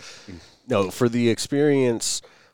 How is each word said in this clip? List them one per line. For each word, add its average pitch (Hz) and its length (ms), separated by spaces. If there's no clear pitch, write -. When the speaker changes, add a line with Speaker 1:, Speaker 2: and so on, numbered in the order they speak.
Speaker 1:
Mm. 92 60
Speaker 2:
no, 98 240
for 120 180
the 120 200
experience, 135 920